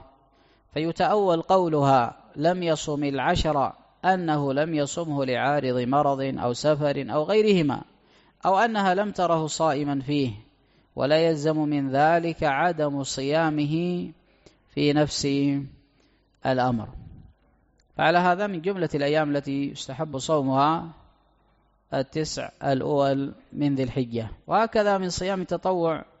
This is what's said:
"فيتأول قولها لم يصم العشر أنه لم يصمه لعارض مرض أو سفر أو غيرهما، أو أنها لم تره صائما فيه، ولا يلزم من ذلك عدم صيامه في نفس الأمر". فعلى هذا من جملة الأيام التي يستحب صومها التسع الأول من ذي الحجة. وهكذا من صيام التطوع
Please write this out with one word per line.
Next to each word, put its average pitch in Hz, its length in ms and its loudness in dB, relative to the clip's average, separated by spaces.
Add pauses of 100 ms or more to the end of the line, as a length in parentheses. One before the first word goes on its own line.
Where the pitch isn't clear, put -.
(760)
"فيتأول 170 680 2
قولها 147 760 4 (200)
لم 175 260 2
يصم 151 420 -2
العشر 143 680 0 (320)
أنه 156 480 2
لم 156 220 0
يصمه 147 500 -2
لعارض 127 540 0
مرض 135 600 0
أو 120 140 -2
سفر 143 600 0
أو 151 100 0
غيرهما، 180 600 2 (640)
أو 190 120 4
أنها 208 360 2
لم 202 160 -2
تره 165 360 0
صائما 143 540 0
فيه، 135 320 0 (640)
ولا 135 220 2
يلزم 156 400 2
من 147 320 0
ذلك 165 540 2
عدم 147 580 0
صيامه 156 1040 -2 (640)
في 147 240 2
نفس 147 360 0 (1160)
الأمر". 123 420 0 (1080)
فعلى 156 220 4
هذا 180 280 2
من 190 140 -6
جملة 180 340 -2
الأيام 147 420 0
التي 139 340 -4
يستحب 143 480 -8
صومها 147 680 0 (1080)
التسع 139 560 -6 (140)
الأول 139 720 0 (180)
من 143 220 0
ذي 135 80 0
الحجة. 117 460 -4 (180)
وهكذا 208 520 2
من 185 100 -4
صيام 185 320 -4
التطوع 170 640 -2 (160)